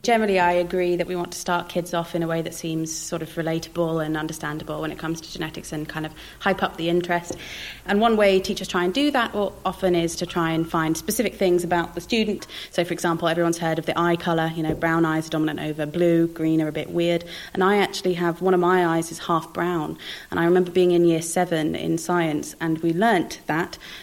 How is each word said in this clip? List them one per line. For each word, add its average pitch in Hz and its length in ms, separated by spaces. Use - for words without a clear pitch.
Generally, 220 380
I 175 140
agree 175 420
that 170 100
we 180 80
want 175 160
to - 80
start 175 300
kids 175 260
off 170 220
in 165 80
a - 20
way 165 160
that 165 120
seems 160 380
sort 160 300
of 160 140
relatable 165 680
and 156 120
understandable 156 640
when 156 100
it - 80
comes 160 220
to - 120
genetics - 400
and 151 160
kind 156 160
of 156 80
hype 190 200
up 180 160
the 165 120
interest. 175 480
And 202 140
one 226 160
way 196 240
teachers 190 260
try 180 160
and 180 100
do 285 200
that 240 200
o-, 202 200
often 185 300
is 170 220
to 175 100
try 165 240
and 165 180
find 160 280
specific - 400
things 180 260
about 170 320
the 170 60
student. 220 480
So, 175 120
for 175 80
example, 170 360
everyone's 170 300
heard 165 200
of 160 80
the - 100
eye 170 200
colour, 165 400
you 165 80
know, 156 100
brown 165 300
eyes 156 240
are - 20
dominant 156 300
over 151 260
blue, 170 400
green 160 340
are 156 80
a 147 40
bit 156 180
weird. 170 340
And 190 80
I 196 140
actually 185 380
have, 170 280
one 190 120
of 175 60
my 180 240
eyes 165 280
is - 80
half 165 320
brown. 170 440
And - 80
I 170 60
remember 175 260
being 180 180
in 175 140
year 165 180
seven 170 540
in 165 200
science, 165 640
and 160 180
we 165 140
learnt 190 540
that, 160 320